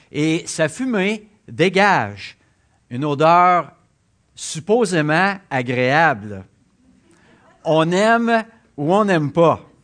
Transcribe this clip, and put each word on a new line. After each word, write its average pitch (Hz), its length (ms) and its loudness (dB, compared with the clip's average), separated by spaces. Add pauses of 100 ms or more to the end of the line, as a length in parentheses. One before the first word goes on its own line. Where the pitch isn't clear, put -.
(120)
Et 160 340 -2
sa 156 220 -4
fumée 214 640 -4 (180)
dégage 156 880 0 (540)
une 123 160 -6
odeur 165 640 2 (640)
supposément 180 1000 -2 (140)
agréable. 127 960 -2 (1200)
On 160 260 2
aime 226 540 2 (320)
ou 147 180 -2
on 208 120 2
n'aime 160 260 0
pas. 156 280 2 (240)